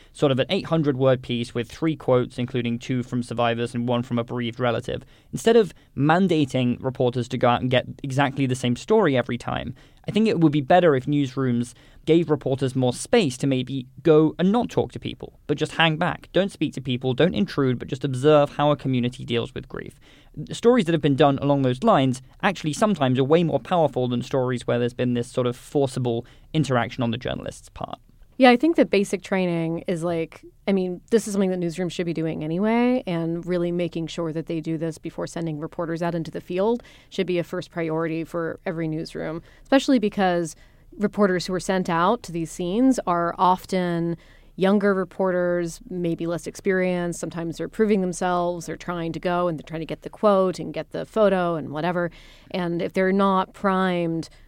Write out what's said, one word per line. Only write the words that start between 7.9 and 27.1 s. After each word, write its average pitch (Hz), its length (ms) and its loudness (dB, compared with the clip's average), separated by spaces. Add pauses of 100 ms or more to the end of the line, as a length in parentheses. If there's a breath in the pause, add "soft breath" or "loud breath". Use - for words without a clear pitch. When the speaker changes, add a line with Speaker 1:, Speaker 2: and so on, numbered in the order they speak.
Speaker 1:
exactly 139 420 0
the 127 80 0
same 123 220 0
story 185 420 2
every 120 200 -2
time, - 360 -6 (340 soft breath)
I - 40 -8
think 220 160 2
it 170 140 2
would 160 100 6
be 147 100 2
better 170 340 6
if 127 100 -2
newsrooms 131 680 0 (320 soft breath)
gave 156 260 4
reporters 131 440 -2
more 123 180 0
space 180 440 0
to 143 100 -2
maybe 127 380 -2 (160)
go 156 380 6
and 185 120 4
not 240 180 0
talk - 220 -2
to - 80 -12
people, - 460 -12
but 151 120 -2
just - 160 -4
hang 160 240 -2
back. 170 360 -6
Don't 190 180 0
speak 151 220 -6
to - 80 -10
people, 127 320 -4
don't 147 220 2
intrude, 135 420 0
but - 100 -10
just - 160 -8
observe 143 540 4
how 147 140 2
a 147 40 2
community 123 480 -4
deals 117 300 -4
with - 160 -12
grief. - 300 -14 (520 soft breath)
Stories 233 340 4
that 165 80 0
have 160 80 2
been 143 140 4
done 139 240 6
along 143 220 2
those 127 220 0
lines 139 400 2 (180 soft breath)
actually 139 320 -2
sometimes 135 460 2
are 135 40 4
way 160 200 4
more 143 160 0
powerful 135 480 0
than 123 160 -2
stories 127 420 -2
where 120 140 0
there's 120 160 -2
been 123 180 0
this 120 160 -2
sort 127 160 0
of 120 100 -2
forcible 127 720 -2 (280 soft breath)
interaction 127 500 0
on 117 80 -2